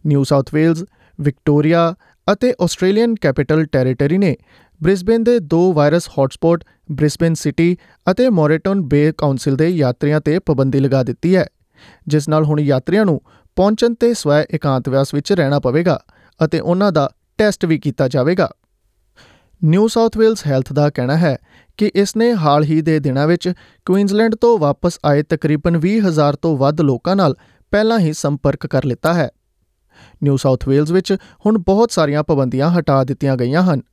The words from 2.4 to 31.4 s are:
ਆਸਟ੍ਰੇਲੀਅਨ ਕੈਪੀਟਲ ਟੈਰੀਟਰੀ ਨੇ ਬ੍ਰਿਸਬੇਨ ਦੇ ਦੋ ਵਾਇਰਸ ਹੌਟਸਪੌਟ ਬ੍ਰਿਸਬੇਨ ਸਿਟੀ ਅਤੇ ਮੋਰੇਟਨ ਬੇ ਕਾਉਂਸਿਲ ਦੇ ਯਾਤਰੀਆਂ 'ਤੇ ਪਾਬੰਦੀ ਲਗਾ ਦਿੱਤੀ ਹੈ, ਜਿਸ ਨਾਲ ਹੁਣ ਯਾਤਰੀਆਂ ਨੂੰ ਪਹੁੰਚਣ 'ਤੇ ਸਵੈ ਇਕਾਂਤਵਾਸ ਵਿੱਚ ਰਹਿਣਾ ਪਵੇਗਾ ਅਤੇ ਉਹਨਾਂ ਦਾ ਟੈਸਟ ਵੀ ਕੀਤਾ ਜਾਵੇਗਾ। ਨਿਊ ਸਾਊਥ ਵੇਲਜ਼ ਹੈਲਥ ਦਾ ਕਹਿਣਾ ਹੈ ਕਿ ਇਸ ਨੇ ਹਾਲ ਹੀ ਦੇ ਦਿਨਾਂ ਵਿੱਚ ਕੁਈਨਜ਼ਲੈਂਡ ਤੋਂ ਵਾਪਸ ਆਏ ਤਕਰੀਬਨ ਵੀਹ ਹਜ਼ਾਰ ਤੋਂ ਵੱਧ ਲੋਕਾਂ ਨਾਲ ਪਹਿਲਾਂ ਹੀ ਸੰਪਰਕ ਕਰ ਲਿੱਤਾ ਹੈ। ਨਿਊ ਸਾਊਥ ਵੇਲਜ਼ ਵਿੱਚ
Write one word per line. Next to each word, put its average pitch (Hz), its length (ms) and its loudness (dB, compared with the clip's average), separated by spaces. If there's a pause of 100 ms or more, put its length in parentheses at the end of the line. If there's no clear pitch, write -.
ਆਸਟ੍ਰੇਲੀਅਨ 208 540 0
ਕੈਪੀਟਲ 151 500 0
ਟੈਰੀਟਰੀ 139 520 0
ਨੇ 190 180 0 (460)
ਬ੍ਰਿਸਬੇਨ 196 420 0
ਦੇ 240 160 2
ਦੋ 170 340 0
ਵਾਇਰਸ 151 340 0 (100)
ਹੌਟਸਪੌਟ 165 460 0 (280)
ਬ੍ਰਿਸਬੇਨ 151 420 0
ਸਿਟੀ 165 420 0 (320)
ਅਤੇ 240 220 2
ਮੋਰੇਟਨ 175 520 0
ਬੇ 147 360 2
ਕਾਉਂਸਿਲ 135 380 -2
ਦੇ 156 140 0
ਯਾਤਰੀਆਂ 147 500 -2
'ਤੇ 156 200 -2
ਪਾਬੰਦੀ 135 400 0
ਲਗਾ 135 240 0
ਦਿੱਤੀ 160 320 -2
ਹੈ, 175 100 0 (600)
ਜਿਸ 147 220 0
ਨਾਲ 156 160 2
ਹੁਣ 151 140 0
ਯਾਤਰੀਆਂ 151 460 0
ਨੂੰ 156 140 0 (380)
ਪਹੁੰਚਣ 220 360 2
'ਤੇ 233 200 0
ਸਵੈ 147 280 0 (120)
ਇਕਾਂਤਵਾਸ 135 600 -2
ਵਿੱਚ 147 180 -4
ਰਹਿਣਾ 143 280 0
ਪਵੇਗਾ 147 400 0 (400)
ਅਤੇ 160 200 0
ਉਹਨਾਂ 180 320 0
ਦਾ 156 180 0 (280)
ਟੈਸਟ 208 280 0
ਵੀ 160 140 0
ਕੀਤਾ 139 280 -2
ਜਾਵੇਗਾ। 151 420 0 (1120)
ਨਿਊ 180 260 2
ਸਾਊਥ 226 300 -2
ਵੇਲਜ਼ 220 300 2
ਹੈਲਥ 135 260 -2
ਦਾ 147 160 2
ਕਹਿਣਾ 135 280 -2
ਹੈ 156 200 0 (400)
ਕਿ 208 180 0
ਇਸ 196 200 0
ਨੇ 233 200 2
ਹਾਲ 151 280 2
ਹੀ 156 180 0
ਦੇ 156 180 0
ਦਿਨਾਂ 139 280 -2
ਵਿੱਚ 175 240 0 (340)
ਕੁਈਨਜ਼ਲੈਂਡ 202 500 0
ਤੋਂ 233 220 2
ਵਾਪਸ 156 480 -2
ਆਏ 147 180 2
ਤਕਰੀਬਨ 160 540 -2
ਵੀਹ 196 300 0
ਹਜ਼ਾਰ 147 280 0
ਤੋਂ 160 220 -2
ਵੱਧ 147 240 0
ਲੋਕਾਂ 143 340 0
ਨਾਲ 170 200 0 (360)
ਪਹਿਲਾਂ 220 280 0
ਹੀ 156 140 0
ਸੰਪਰਕ 143 540 -4
ਕਰ 135 180 -2
ਲਿੱਤਾ 147 280 -2
ਹੈ। 165 160 -2 (920)
ਨਿਊ 139 140 2
ਸਾਊਥ 127 300 0
ਵੇਲਜ਼ 147 240 0
ਵਿੱਚ 190 240 0 (300)